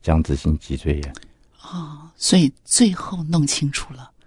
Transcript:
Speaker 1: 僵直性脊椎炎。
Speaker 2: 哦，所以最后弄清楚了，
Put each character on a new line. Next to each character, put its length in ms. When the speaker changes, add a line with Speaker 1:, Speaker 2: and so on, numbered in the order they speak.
Speaker 1:
僵 220
直 120
性 220
脊 180
椎 200
炎。 180
Speaker 2:
哦， 540
所 240
以 120
最 280
后 340
弄 200
清 260
楚 220
了， 160